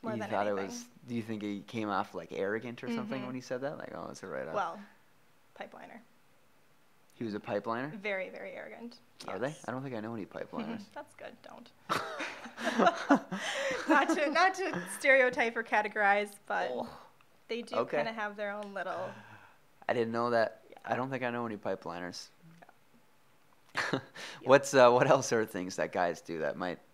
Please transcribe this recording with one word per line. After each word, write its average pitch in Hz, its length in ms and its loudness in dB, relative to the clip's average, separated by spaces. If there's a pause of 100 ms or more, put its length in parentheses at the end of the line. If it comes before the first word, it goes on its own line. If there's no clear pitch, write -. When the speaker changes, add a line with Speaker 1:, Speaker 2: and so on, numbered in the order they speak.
Speaker 1:
More 226 120 -4
Speaker 2:
You 214 60 -4
Speaker 1:
than 208 100 -6
Speaker 2:
thought 104 160 2
it 104 40 0
Speaker 1:
anything. 98 160 -2
Speaker 2:
was, - 180 -10 (240)
do 120 60 -6
you 117 80 -2
think 107 200 -6
he 101 180 -4
came 107 280 -4
off, 101 260 -2
like, 85 180 -8
arrogant 110 500 -4
or 127 60 -8
something 120 300 -4
Speaker 1:
Mm-hmm. 127 80 -8
Speaker 2:
when 127 80 -8
he 127 80 -6
said 127 180 -6
that? 143 180 -6
Like, - 160 -12
"Oh, - 160 -10
it's - 120 -14
a - 40 -12
write-off." 67 280 -6
Speaker 1:
Well, 185 260 -4 (800)
pipeliner. - 380 -16 (1160)
Speaker 2:
He 123 100 -6
was 107 100 -4
a 104 40 -4
pipeliner? 113 520 -4 (100)
Speaker 1:
Very, 190 300 -4
very - 220 -12
arrogant. 226 440 -14 (320)
Speaker 2:
Are 95 100 -6
they? 120 100 -2
Speaker 1:
Yes. 156 200 -10
Speaker 2:
I 113 40 -6
don't 131 100 -6
think 135 120 -8
I 107 60 -4
know 113 140 -6
any 104 100 -6
pipeliners. - 640 -8
Speaker 1:
<laughs> - 60 -20
That's - 220 -14
good. - 260 -16
Don't. - 280 -20 (200)
Speaker 2:
<laughs> - 100 0 (600)
Speaker 1:
<laughs> - 1300 2
Not 302 220 6
to, 302 200 2
not 359 240 4
to 311 280 -4 (160)
stereotype 254 580 6
or 226 60 -2
categorize, 208 680 4 (160)
but 185 260 0
Speaker 2:
Oh. 233 160 -4 (600)
Speaker 1:
they 233 140 -4
do - 140 -10
Speaker 2:
Okay. 233 220 2
Speaker 1:
kinda 220 140 0
have 208 240 -6
their 208 160 -6
own 208 220 -8
little 185 360 -6 (800)
Speaker 2:
I - 40 2
didn't 113 200 2
know 117 180 2
that. - 400 2
Speaker 1:
Yeah. - 60 -20 (100)
Speaker 2:
I 117 100 0
don't 127 140 -4
think 131 120 -4
I 123 80 0
know 120 160 -4
any 110 120 -6
pipeliners. 87 680 -6 (1500)
<laughs> - 180 -2
Speaker 1:
Yeah. 135 60 0 (460)
Speaker 2:
What's, 135 300 8
uh, 123 160 12
what 127 180 6
else 135 240 6
are 113 120 4
things 92 320 -6
that 85 160 0
guys 87 300 0
do 82 180 -6
that 73 160 -2
might 87 220 -4 (160)